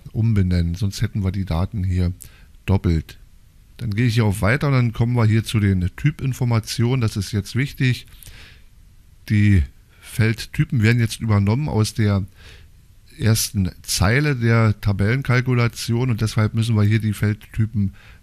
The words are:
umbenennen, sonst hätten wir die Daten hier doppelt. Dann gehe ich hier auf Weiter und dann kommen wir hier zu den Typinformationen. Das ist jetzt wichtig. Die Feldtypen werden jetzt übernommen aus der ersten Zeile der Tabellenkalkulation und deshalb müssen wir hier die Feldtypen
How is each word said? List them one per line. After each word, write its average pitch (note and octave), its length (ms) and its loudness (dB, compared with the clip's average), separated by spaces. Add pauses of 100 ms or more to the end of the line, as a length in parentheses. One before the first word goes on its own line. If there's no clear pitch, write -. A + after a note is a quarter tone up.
(120)
umbenennen, F2+ 600 0
sonst G2 280 -4
hätten G2+ 220 -4
wir F#2 80 0
die G2 120 -4
Daten F2+ 380 -2
hier F2+ 300 0 (520)
doppelt. F2 540 0 (580)
Dann A2+ 180 -8
gehe A#2+ 120 0
ich A2 80 0
hier A#2 100 4
auf G#2 160 0
Weiter C3 280 0
und C#3 40 2
dann A#2+ 200 2
kommen A#2+ 220 0
wir A#2+ 100 2
hier A2 200 2
zu - 160 -2
den F#2+ 360 2
Typinformationen. B2 1040 -2
Das A2 160 -2
ist G2+ 160 -6
jetzt G2+ 220 -4
wichtig. B2+ 520 -2 (1200)
Die G#2 340 6 (380)
Feldtypen A2+ 840 -2
werden A#2 180 4
jetzt - 200 -2
übernommen A2 480 0
aus G#2+ 260 0
der G2+ 300 0 (920)
ersten G#2 520 0 (120)
Zeile C3+ 540 0
der A2+ 440 2
Tabellenkalkulation A#2+ 1300 0
und G#2 100 -2
deshalb A2 340 0
müssen A2+ 220 0
wir G#2 80 4
hier G#2+ 160 2
die G#2+ 120 -2
Feldtypen G#2 840 -2 (280)